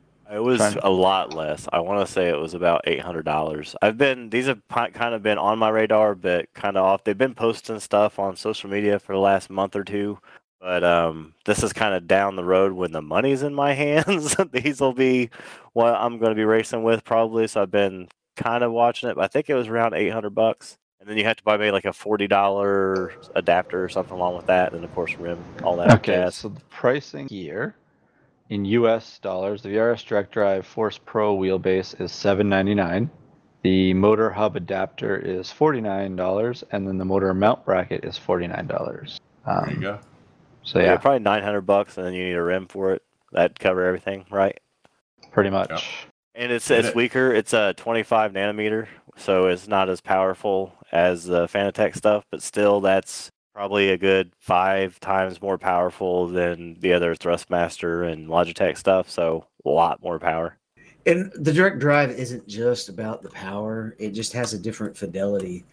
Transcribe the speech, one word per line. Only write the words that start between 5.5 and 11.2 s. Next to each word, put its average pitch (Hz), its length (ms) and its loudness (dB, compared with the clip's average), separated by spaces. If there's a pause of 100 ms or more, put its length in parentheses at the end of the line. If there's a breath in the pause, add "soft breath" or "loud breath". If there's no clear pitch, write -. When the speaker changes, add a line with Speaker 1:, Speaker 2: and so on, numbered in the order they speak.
Speaker 1:
my 110 100 4
radar, 107 460 4
but 90 380 -2
kinda 98 260 -2
off. 95 240 2
They've 101 140 -2
been 127 180 0
posting 113 440 -2
stuff 104 400 0
on 98 160 -4
social 107 340 -8
media 101 300 0
for - 140 -10
the 95 60 0
last 98 300 2
month 95 260 -4
or 101 80 -4
two, 101 340 -6 (420 loud breath)
but, 90 240 -2
um, 82 500 0 (120)